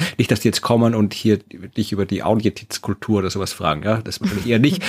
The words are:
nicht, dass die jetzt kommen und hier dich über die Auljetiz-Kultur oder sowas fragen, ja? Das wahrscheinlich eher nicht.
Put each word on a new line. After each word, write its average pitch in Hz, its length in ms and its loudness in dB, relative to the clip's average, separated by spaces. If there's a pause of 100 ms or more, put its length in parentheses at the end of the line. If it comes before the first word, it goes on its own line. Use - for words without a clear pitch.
(160)
nicht, 123 140 2
dass 123 100 2
die - 80 4
jetzt - 140 0
kommen 117 320 4
und 107 180 2
hier 107 260 2
dich - 540 -8
über 98 140 -2
die 95 160 -4
Auljetiz-Kultur 104 960 -2
oder 92 120 0
sowas 98 220 -6
fragen, 78 300 -2
ja? 113 180 0
Das - 200 -10
wahrscheinlich 107 260 -4
eher 117 120 4
nicht. 156 300 2